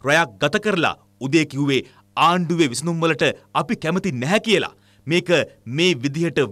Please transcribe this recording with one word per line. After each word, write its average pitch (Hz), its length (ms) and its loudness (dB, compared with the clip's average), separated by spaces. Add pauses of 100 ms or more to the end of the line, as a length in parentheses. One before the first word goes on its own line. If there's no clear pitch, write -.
රැයක් 143 380 0
ගත 151 240 -2
කරලා 170 360 0 (200)
උදේ 135 260 2
කිව්වේ 139 420 -2 (300)
"ආණ්ඩුවේ 165 540 2
විසඳුම් 160 300 -4
වලට 160 240 0 (280)
අපි 156 240 -2
කැමති 180 360 -2
නැහැ" 135 280 0
කියලා. 175 360 0 (300)
මේක 175 240 0 (320)
මේ 160 320 0
විදිහට 147 440 -2 (140)